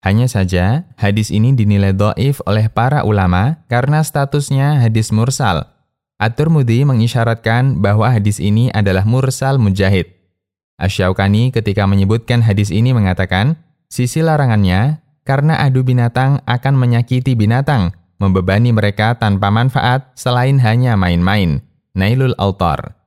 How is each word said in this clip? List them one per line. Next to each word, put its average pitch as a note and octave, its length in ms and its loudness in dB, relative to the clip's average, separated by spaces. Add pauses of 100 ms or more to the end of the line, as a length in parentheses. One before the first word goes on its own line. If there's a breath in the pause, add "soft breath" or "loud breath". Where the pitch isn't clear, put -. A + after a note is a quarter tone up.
Hanya A2+ 240 2
saja, F#2+ 640 -2
hadis G#2 400 -2
ini A#2+ 240 2
dinilai G2+ 320 2
dhaif G#2 560 -2
oleh G#2+ 240 0
para B2 320 0
ulama G2 640 0
karena C#3 400 0
statusnya C#3 720 -2
hadis A2+ 320 0
mursal. A2 560 -2 (560)
At-Tirmidzi C3 640 0
mengisyaratkan A#2 960 0
bahwa G#2+ 320 2
hadis G#2 240 0
ini G#2+ 320 0
adalah F#2+ 320 0
mursal C3 560 0
Mujahid. G2 480 0 (720)
Asy-Syaukani G2 720 0
ketika G#2+ 400 -2
menyebutkan A2+ 560 0
hadis G2+ 240 0
ini A#2+ 240 0
mengatakan, G2 640 0 (320)
"Sisi - 320 -4
larangannya B2+ 800 0 (240)
karena C#3 400 0
adu C3 160 2
binatang B2+ 640 0
akan C3 320 0
menyakiti B2+ 560 0
binatang, A2+ 560 0 (320)
membebani F#2+ 480 2
mereka G#2+ 480 0
tanpa G2+ 320 0
manfaat B2 640 -2
selain B2+ 480 0
hanya A#2 320 2
main-main." F2+ 720 0 (320)
Nailul B2 400 0
Autar. F2+ 560 -4 (120)